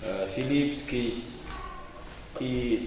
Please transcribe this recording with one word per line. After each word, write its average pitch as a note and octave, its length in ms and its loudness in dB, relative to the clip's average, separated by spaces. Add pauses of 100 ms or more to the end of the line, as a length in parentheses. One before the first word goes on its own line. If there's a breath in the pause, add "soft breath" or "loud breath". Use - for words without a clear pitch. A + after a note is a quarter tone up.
(100)
е, F#2+ 260 2
Філіпський C3 760 2 (1300)
і B2 480 4